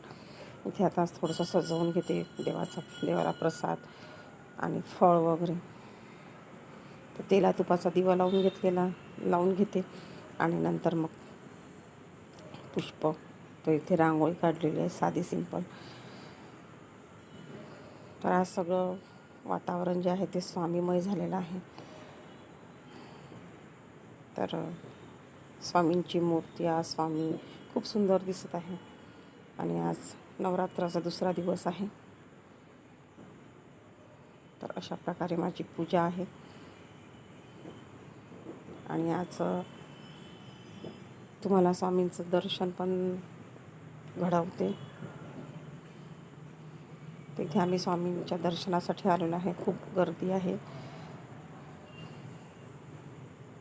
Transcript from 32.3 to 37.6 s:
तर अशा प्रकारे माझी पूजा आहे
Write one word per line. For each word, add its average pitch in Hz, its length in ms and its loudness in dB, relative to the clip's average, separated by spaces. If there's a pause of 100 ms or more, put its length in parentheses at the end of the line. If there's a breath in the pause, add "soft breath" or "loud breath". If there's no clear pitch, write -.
तर - 140 -6
अशा 180 200 -8
प्रकारे 170 400 -2
माझी 170 280 0
पूजा 170 380 2
आहे 175 240 0 (2750 loud breath)